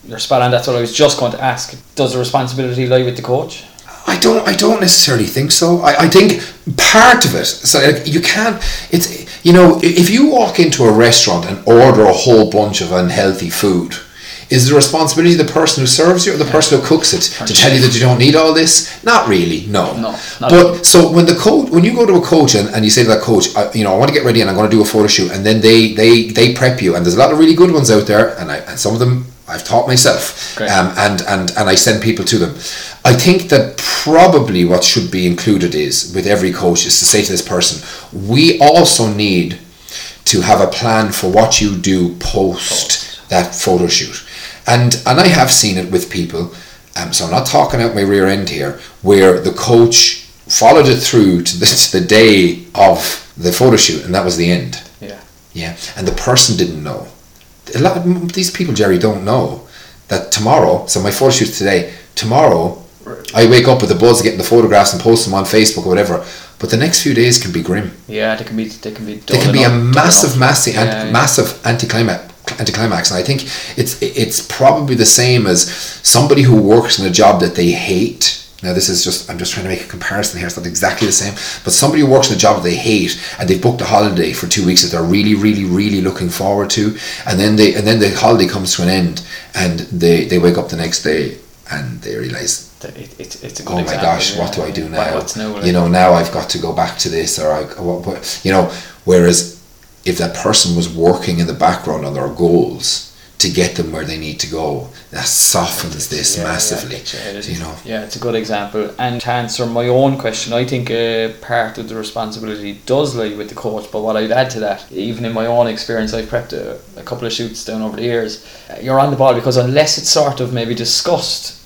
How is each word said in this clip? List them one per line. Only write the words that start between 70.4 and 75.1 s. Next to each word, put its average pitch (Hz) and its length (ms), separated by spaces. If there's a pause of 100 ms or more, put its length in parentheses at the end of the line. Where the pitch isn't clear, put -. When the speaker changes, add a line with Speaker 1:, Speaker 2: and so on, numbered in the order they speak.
Speaker 1:
Yeah, 107 80
Speaker 2:
and 110 260
Speaker 1:
yeah. 113 40
Speaker 2:
massive - 540
anticlimax, 117 640 (300)
anticlimax, 104 500
and 92 80
I 95 40
think 139 220 (340)
it's, 123 240
it's - 440
probably 139 500
the 110 100
same 120 400